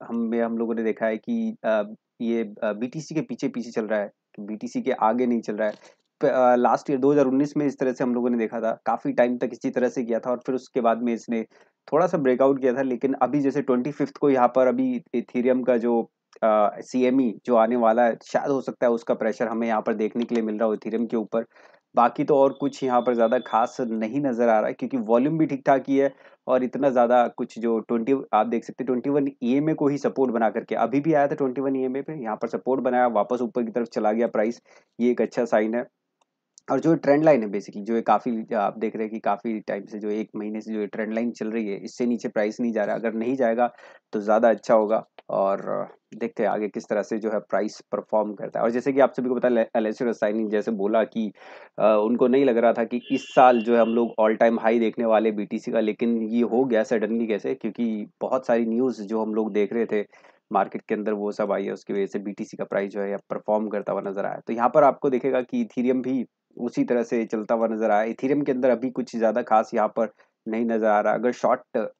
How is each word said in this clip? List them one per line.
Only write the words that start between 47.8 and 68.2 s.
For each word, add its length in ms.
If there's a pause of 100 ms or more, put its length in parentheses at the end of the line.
परफॉर्म 420
करता 260
है। 40
और 80
जैसे 220
कि 60
आप 140
सभी 160
को 60
पता 120
है, 60
ले-, 120 (100)
एलेसियो 340
रसाइनी 380
जैसे 240
बोला 320
कि, 280 (480)
अ, 240
उनको 240
नहीं 180
लग 120
रहा 160
था 100
कि 180 (100)
इस 100 (140)
साल 260
जो 140
है 60
हम 80
लोग 200 (120)
all 200
time 240
high 140
देखने 260
वाले 260
बीटीसी 400
का, 80
लेकिन 420
ये 200
हो 240
गया 180
सडनली 440
कैसे, 280
क्योंकि 520 (140)
बहुत 260
सारी 180
न्यूज़ 360
जो 200
हम 120
लोग 200
देख 200
रहे 120
थे 200 (480)
मार्केट 280
के 140
अंदर, 180
वो 180
सब 200
आई 120
है, 80
उसकी 220
वजह 120
से 140
बीटीसी 380
का 60
प्राइस 280
जो 100
है 160
परफॉर्म 500
करता 260
हुआ 80
नजर 240
आया। 220
तो 60
यहाँ 160
पर 140
आपको 260
दिखेगा 320
कि 200
इथेरियम 400
भी 240 (340)
उसी 240
तरह 200
से 220
चलता 300
हुआ 120
नज़र 240
आया। 220
Ethereum 320